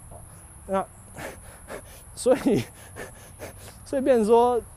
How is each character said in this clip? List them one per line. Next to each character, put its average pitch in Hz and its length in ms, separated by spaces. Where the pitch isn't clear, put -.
好， - 120
那， 190 200
<laughs> - 680
所 - 200
以， 185 180
<laughs> - 680
所 285 120
以 254 40
变 262 160
成 214 80
说， 233 340